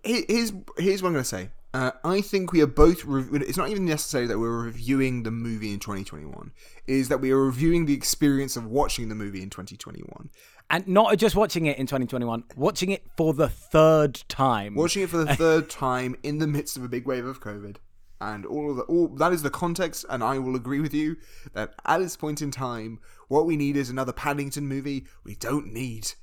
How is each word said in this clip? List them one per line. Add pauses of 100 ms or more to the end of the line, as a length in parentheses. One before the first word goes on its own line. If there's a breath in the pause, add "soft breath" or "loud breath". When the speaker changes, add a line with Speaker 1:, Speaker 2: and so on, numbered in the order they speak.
Speaker 1:
He-,
here's, (240)
here's
what
I'm
gonna
say. (240)
Uh, (120)
I
think
we
are
both.
Re-,
it's
not
even
necessary
that
we're
reviewing
the
movie
in
twenty
twenty-one. (340 soft breath)
It
is
that
we
are
reviewing
the
experience
of
watching
the
movie
in
twenty
twenty-one. (400 soft breath)
Speaker 2:
And
not
just
watching
it
in
twenty
twenty-one, (120)
watching
it (140)
for
the
third
time.
Speaker 1:
Watching
it
for
the
Speaker 2:
<laughs>
Speaker 1:
third
time
in
the
midst
of
a
big
wave
of
covid. (420)
And
all
of
the,
all,
that
is
the
context,
and
I
will
agree
with
you (360 loud breath)
that (120)
at
this
point
in
time, (280 soft breath)
what
we
need
is
another
Paddington
movie. (180 soft breath)
We
don't
need